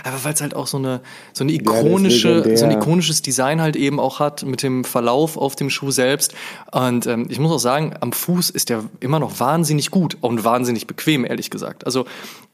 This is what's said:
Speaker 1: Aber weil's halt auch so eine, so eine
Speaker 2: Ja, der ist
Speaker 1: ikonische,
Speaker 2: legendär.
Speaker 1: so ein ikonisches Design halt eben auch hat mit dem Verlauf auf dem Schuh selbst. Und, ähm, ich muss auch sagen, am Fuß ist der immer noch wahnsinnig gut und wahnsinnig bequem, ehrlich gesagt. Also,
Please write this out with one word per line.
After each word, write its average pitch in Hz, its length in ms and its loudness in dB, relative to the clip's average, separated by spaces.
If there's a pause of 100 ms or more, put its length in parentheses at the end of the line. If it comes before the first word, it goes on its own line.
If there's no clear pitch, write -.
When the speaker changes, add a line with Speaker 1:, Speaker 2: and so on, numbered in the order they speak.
Speaker 1:
Aber 127 200 -8
weil's 151 180 -2
halt 147 140 -6
auch 139 100 -4
so 143 120 -4
eine, 131 240 -2 (320)
so 135 100 -4
eine 143 100 2
Speaker 2:
Ja, 165 60 0
der 214 160 2
ist 117 100 4
Speaker 1:
ikonische, 180 440 4
Speaker 2:
legendär. 120 280 4
Speaker 1:
so 117 80 4
ein 113 60 4
ikonisches 156 500 2
Design 139 400 0
halt 156 140 0
eben 139 240 0
auch 131 200 -2
hat 147 240 -2
mit 131 200 -4
dem 131 220 0
Verlauf 131 520 0
auf 139 180 -2
dem 139 140 -2
Schuh 139 220 -4
selbst. 131 420 0 (380)
Und, 123 340 0
ähm, 117 240 -2
ich 120 100 -6
muss 160 120 2
auch 151 80 0
sagen, 131 400 0
am 123 120 -4
Fuß 175 380 -2
ist - 200 -4
der 110 140 -2 (160)
immer 151 200 0
noch 110 200 -4
wahnsinnig 151 520 0
gut 185 280 0
und 113 240 0
wahnsinnig 120 440 0
bequem, 147 380 0
ehrlich 120 260 -6
gesagt. - 340 -8
Also, 127 200 0 (480)